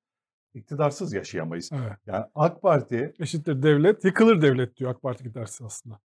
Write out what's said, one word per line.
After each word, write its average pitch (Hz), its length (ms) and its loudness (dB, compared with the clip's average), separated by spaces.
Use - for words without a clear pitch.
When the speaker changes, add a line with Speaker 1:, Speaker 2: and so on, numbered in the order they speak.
Speaker 1:
iktidarsız 143 600 -4
yaşayamayız. 85 600 -6
Speaker 2:
Evet. 117 320 -8
Speaker 1:
Yani 104 200 -6
ak 160 260 0
Parti 139 580 0
Speaker 2:
Eşittir 147 440 -4
devlet, 156 420 4
yıkılır 208 360 4
devlet 131 360 2
diyor 127 140 -4
ak - 100 -12
Parti 127 220 -6
giderse 117 420 -12
aslında. 107 400 -16